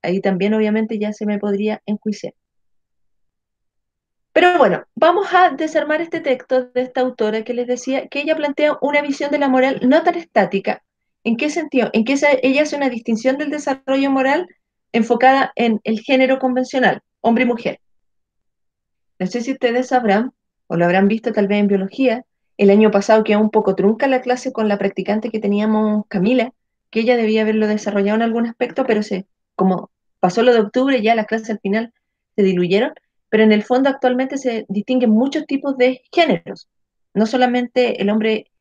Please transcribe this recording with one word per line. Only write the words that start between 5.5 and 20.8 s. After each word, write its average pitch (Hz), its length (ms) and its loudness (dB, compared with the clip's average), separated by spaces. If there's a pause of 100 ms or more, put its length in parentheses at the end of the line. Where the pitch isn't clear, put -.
desarmar 302 500 -2
este 330 200 -6
texto 254 440 -2
de 247 160 -4
esta 254 220 -4
autora 226 420 -2
que 247 80 -8
les 240 140 -4
decía, 247 420 -4
que 285 140 -6
ella 302 120 0
plantea 294 460 -2
una 285 220 0
visión 285 280 -4
de 294 80 -2
la 277 120 0
moral 262 360 2
no 302 160 4
tan 349 120 0
estática. 196 680 -2 (400)
¿En 226 140 0
qué 294 140 -2
sentido? 294 420 -2
En 226 120 2
que 269 100 0
esa, 285 140 2 (140)
ella 269 200 2
hace 294 140 -2
una 285 120 0
distinción 240 480 -2
del 294 140 -6
desarrollo 277 600 -2
moral 269 380 0 (440)
enfocada 247 600 2
en 226 300 0
el 220 160 -4
género 262 380 2
convencional, 254 640 -2 (180)
hombre 233 240 2
y - 20 0
mujer. 226 340 -4 (1400)
No 185 80 -4
sé 233 160 -4
si 262 100 -4
ustedes 254 360 -2
sabrán, 240 440 0 (340)
o 165 100 -6
lo 175 100 2